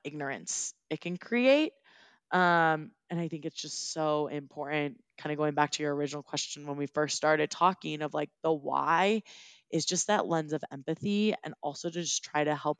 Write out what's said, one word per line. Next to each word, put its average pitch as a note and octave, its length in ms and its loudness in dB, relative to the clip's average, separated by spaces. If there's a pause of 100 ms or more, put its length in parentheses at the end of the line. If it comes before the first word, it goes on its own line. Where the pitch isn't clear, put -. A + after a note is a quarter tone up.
ignorance C#3+ 720 -8 (160)
it D#3 120 -4
can F3 160 -6
create. C4 560 4 (580)
Um, E3 600 4 (180)
and E3+ 100 -2
I E3+ 100 -2
think D#3 160 -6
it's - 160 -8
just - 320 -8
so D3+ 340 2
important, D3 760 -4 (140)
kinda D3+ 200 -6
going D3+ 180 0
back D3 180 4
to D3+ 100 -4
your D3 120 0
original C#3+ 280 -4
question - 440 -8
when C#3+ 100 -6
we C#3+ 100 -2
first D3+ 300 0
started D3+ 340 2
talking D#3+ 520 0
of, D3 100 -4
like, D3+ 160 -2 (140)
the D#3+ 100 2
why D#3 720 2 (480)
is D#3+ 140 0
just F3+ 220 -2
that G#3 200 2
lens D#3 260 0
of D#3 180 -2
empathy G3+ 720 0
and D#3+ 100 -10 (100)
also D3 260 -6
to E3 120 -4
just - 220 -4
try D3+ 200 0
to D3 120 2
help D3 240 -2